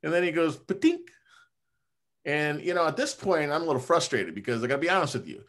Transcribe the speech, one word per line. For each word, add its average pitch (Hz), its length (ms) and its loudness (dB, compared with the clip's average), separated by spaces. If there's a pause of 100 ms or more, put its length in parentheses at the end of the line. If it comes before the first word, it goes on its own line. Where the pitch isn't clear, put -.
And 156 100 -2
then 175 100 4
he 180 100 0
goes, 160 240 2
Patink. 339 520 0 (1160)
And, 147 360 -2
you 180 100 -4
know, 175 140 2
at 151 100 -2
this 285 180 -2
point, 156 380 0
I'm 160 100 0
a 165 40 -4
little 139 140 0
frustrated 127 540 0
because 110 280 -4
I 123 40 -2
gotta 135 140 0
be 165 80 0
honest 175 260 2
with 120 140 -6
you. - 200 -14